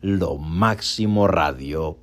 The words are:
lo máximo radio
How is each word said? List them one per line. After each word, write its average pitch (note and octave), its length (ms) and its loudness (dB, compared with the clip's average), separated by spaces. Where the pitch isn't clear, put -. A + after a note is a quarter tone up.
lo F2 380 0
máximo G#2 880 0
radio D2+ 760 0